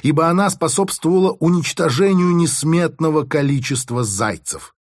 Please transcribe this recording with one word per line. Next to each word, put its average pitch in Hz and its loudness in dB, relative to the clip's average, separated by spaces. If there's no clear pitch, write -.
ибо 160 2
она 190 2
способствовала 185 0
уничтожению 175 0
несметного 160 0
количества 131 -2
зайцев. 104 -6